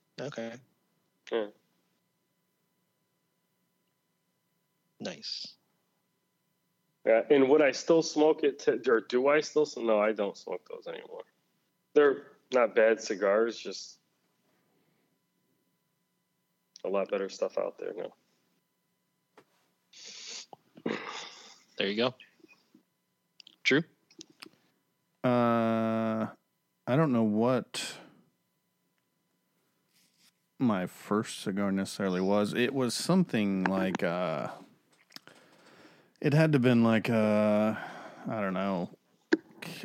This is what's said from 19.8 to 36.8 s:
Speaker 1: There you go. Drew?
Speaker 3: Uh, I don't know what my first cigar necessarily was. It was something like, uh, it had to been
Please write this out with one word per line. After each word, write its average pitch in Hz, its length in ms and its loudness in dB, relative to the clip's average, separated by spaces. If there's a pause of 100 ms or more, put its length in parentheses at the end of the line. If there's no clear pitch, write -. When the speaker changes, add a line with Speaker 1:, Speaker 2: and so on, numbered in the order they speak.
Speaker 1:
There 98 100 0
you 104 80 -4
go. 123 180 0 (1500)
Drew? 135 180 4 (1400)
Speaker 3:
Uh, 113 1040 0 (600)
I 120 100 2
don't 156 160 2
know 117 120 4
what 113 720 -2 (2500)
my 104 280 0
first - 560 -4
cigar 101 300 -2
necessarily 95 480 -2
was. 101 340 2
It 120 200 0
was 127 200 -2
something 107 680 0
like, 92 380 -2
uh, 85 460 -4 (1700)
it 143 140 0
had 160 180 4
to 143 60 4
been 120 260 4